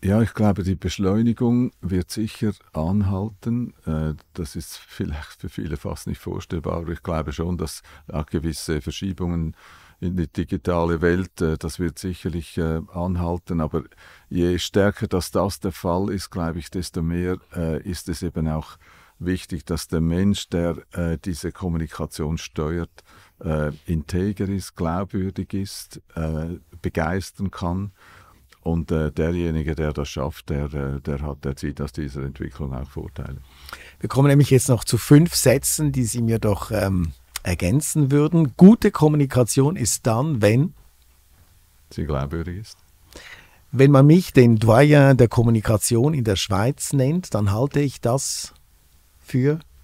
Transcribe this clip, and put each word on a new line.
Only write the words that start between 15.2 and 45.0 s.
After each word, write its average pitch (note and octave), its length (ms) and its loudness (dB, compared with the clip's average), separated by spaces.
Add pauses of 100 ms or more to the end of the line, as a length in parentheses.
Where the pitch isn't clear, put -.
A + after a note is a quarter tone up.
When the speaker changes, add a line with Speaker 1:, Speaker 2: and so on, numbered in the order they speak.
Speaker 1:
das F#2+ 300 -2
der F#2+ 100 -4
Fall F2+ 380 -2
ist, F#2+ 220 -8
glaube E2+ 280 -4
ich, D#2+ 100 -12
desto F2+ 320 -6
mehr, F2 360 -2 (180)
äh, D#2+ 260 -4
ist - 280 -10
es E2 140 -6
eben D#2+ 260 -4
auch D#2 280 -6 (420)
wichtig, F2+ 440 -6
dass - 240 -6
der E2 140 -2
Mensch, F#2 480 0
der, E2+ 300 -2 (120)
äh, E2+ 320 -4
diese E2+ 300 -8
Kommunikation D#2+ 840 -6
steuert, E2 680 -6 (360)
äh, D#2 300 -2 (140)
integer F#2 640 -4
ist, G2 260 -8
glaubwürdig F#2 800 -6
ist, - 480 -10 (140)
äh, D#2+ 420 -4 (240)
begeistern F2+ 680 -4
kann. F#2+ 420 -4 (680)
Und, E2 300 -2
äh, D#2 200 0
derjenige, D#2+ 640 -2
der D2+ 160 -2
das C#2+ 160 -6
schafft, - 420 -8
der, D2 240 -4
äh, C#2 280 -6
der C#2+ 200 -6
hat, C#2+ 220 -8
der C#2 140 -6
zieht D2 240 -8
aus C#2+ 100 -6
dieser C#2+ 320 -8
Entwicklung C#2 500 -8
auch C2+ 160 -10
Vorteile. C2+ 480 -12 (640)
Speaker 2:
Wir - 80 -8
kommen C3+ 220 4
nämlich C#3 220 6
jetzt C3 180 4
noch A#2+ 160 2
zu - 120 0
fünf D3+ 380 6
Sätzen, C#3 560 2
die B2+ 140 -2
Sie A#2 160 -4
mir A2+ 180 2
doch, G#2+ 320 -2
ähm, G2 400 0 (320)
ergänzen B2 640 0
würden. D3+ 460 2
Gute G#3 340 10
Kommunikation C#3+ 840 2
ist - 320 -2
dann, B2 340 0
wenn A#2 320 4 (1160)
Speaker 1:
Sie - 160 -6
glaubwürdig D2+ 520 -4
ist. - 200 -16 (960)
Speaker 2:
Wenn C3 180 8
man C3+ 140 8
mich E3+ 260 8
den A#2+ 240 8
Doyen C3+ 640 6